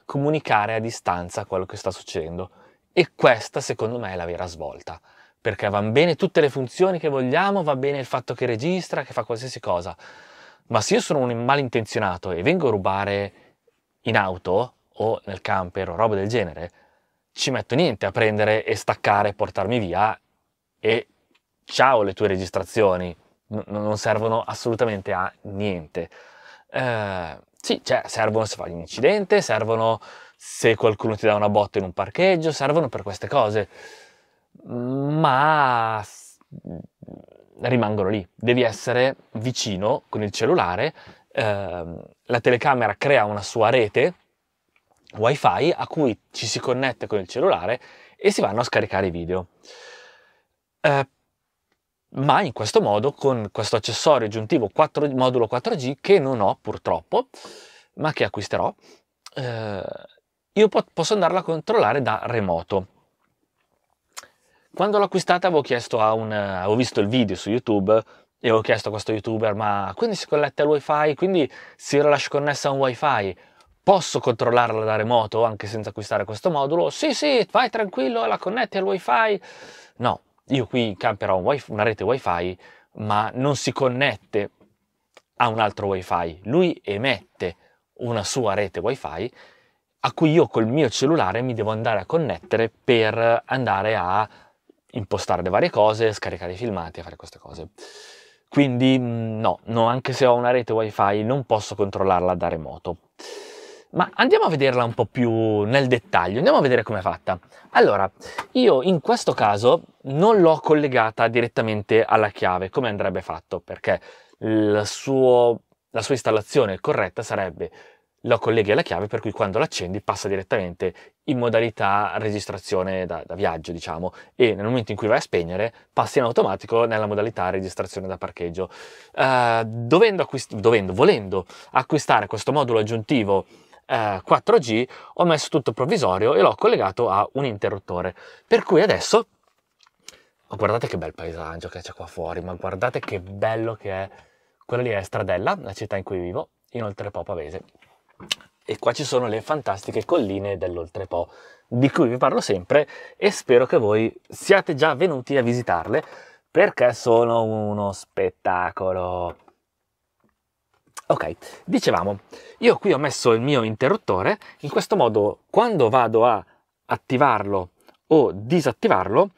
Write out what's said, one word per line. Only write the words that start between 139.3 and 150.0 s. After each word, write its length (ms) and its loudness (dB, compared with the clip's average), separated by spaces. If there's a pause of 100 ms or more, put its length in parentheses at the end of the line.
oh, 100 -14
guardate 300 0
che 120 -6
bel 160 -8
paesaggio 540 -12
che 120 -14
c'è 120 -18
qua 140 -16
fuori, 360 -8
ma 120 -10
guardate 460 -4
che 200 -8
bello 540 -4
che 160 -12
è. 200 -8 (540)
Quella 180 -4
lì 80 -4
è 120 -2
Stradella, 600 -2
la 100 -12
città 240 -8
in 80 -8
cui 140 -6
vivo, 320 -8 (220)
in 120 -8
Oltrepo 380 -10
Pavese. 400 -10 (1000)
E 160 -8
qua 140 0
ci 100 -6
sono 240 0
le 140 -4
fantastiche 640 -6